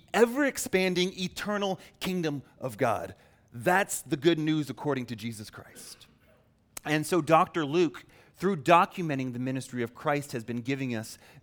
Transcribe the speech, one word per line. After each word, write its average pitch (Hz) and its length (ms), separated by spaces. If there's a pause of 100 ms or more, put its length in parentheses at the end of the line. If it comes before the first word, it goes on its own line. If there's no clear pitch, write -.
(140)
ever-expanding 190 1040
eternal 196 580 (220)
kingdom 160 420 (160)
of 113 200
God. 104 380 (380)
That's 180 480
the 143 160
good 160 220
news 156 300
according 131 380
to 123 80
Jesus 107 340
Christ. - 580 (760)
And 151 200
so 175 160
Doctor 160 440
Luke, 160 400 (300)
through 190 200
documenting 156 800
the 120 60
ministry 127 440
of 113 100
Christ, 147 380
has 120 120
been 120 180
giving 131 340
us - 240 (240)